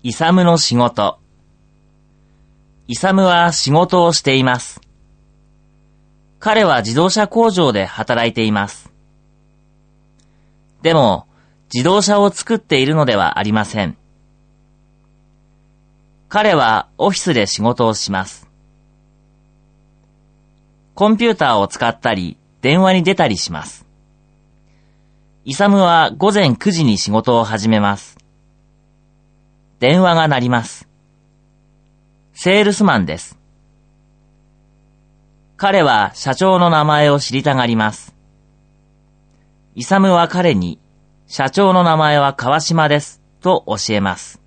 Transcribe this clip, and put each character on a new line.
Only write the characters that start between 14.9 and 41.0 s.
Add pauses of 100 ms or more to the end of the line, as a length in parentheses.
彼
は
オ
フ
ィ
ス
で
仕
事
を
し
ま
す。 (2500)
コ
ン
ピ
ュ
ー
タ
ー
を
使
っ
た
り、 (260)
電
話
に
出
た
り
し
ま
す。 (1600)
イ
サ
ム
は
午
前
九
時
に
仕
事
を
始
め
ま
す。 (1700)
電
話
が
鳴
り
ま
す。 (1500)
セ
ー
ル
ス
マ
ン
で
す。 (2250)
彼
は
社
長
の
名
前
を
知
り
た
が
り
ま
す。 (1600)
イ
サ
ム
は
彼
に、 (480)